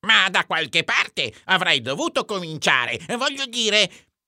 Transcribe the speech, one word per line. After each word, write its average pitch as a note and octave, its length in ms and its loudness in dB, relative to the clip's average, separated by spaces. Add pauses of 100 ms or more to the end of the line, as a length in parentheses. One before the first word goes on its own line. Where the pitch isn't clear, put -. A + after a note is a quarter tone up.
"Ma G#3 220 6
da F#3 160 2
qualche D#3+ 400 -2
parte F3 480 -2 (120)
avrei F3 360 2
dovuto G#3 440 -4
cominciare. D#3 760 -2 (180)
Voglio C4+ 300 -4
dire, G#3+ 640 0 (160)